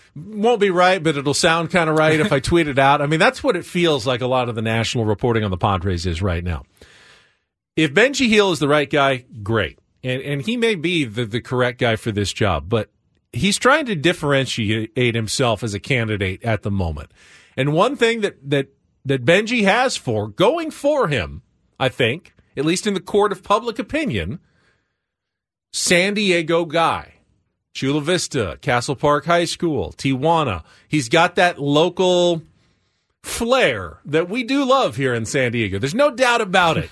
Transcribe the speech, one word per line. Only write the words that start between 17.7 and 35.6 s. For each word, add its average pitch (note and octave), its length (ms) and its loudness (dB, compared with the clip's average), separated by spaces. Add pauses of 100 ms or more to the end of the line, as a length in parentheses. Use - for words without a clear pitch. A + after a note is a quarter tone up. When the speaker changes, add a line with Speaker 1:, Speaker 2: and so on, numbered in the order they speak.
Speaker 1:
one A3 220 2
thing A3+ 260 0
that, F#3+ 160 -4 (120)
that, C#3 200 0 (360)
that C3 200 -2
Benji G#3+ 400 2
has A#3 300 2
for, G#2+ 320 -4
going D4+ 440 0
for C#4+ 360 0
him, E2+ 360 -4 (360)
I C3 100 0
think, C3 440 -4 (220)
at C3+ 100 -4
least F3+ 220 -2
in G3+ 80 -2
the F#3 40 -4
court G#3 320 0
of F#3+ 120 -10
public A#3 340 -2
opinion, D#3+ 640 -4 (1300)
San F#3 440 0
Diego F3 500 0
guy, C#3+ 480 -2 (640)
Chula C#3+ 260 -2
Vista, C#3 580 -4
Castle B2 360 -2
Park D3 300 0
High F3 200 2
School, C3+ 500 -4
Tijuana. C3+ 680 0 (240)
He's C#3 220 -2
got E3+ 260 4
that F3 240 2
local F3 800 2 (840)
flair E3 800 0
that E3 240 0
we A#3+ 140 -4
do C4+ 200 0
love B3 320 2
here C3 180 -2
in A2+ 120 -4
San B2+ 260 0
Diego. G#2 280 -2